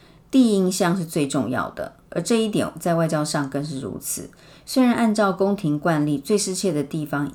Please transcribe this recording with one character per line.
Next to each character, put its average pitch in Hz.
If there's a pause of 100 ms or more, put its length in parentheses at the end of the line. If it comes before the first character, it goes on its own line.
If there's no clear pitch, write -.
(320)
第 262
一 208
印 185
象 180
是 180
最 156
重 131
要 110
的， - (160)
而 -
这 220
一 220
点 165 (120)
在 170
外 165
交 151
上 147
更 143
是 143
如 -
此。 - (340)
虽 -
然 240
按 226
照 202
宫 196
廷 147
惯 151
例， 147
最 208
适 196
切 180
的 147
地 147
方 143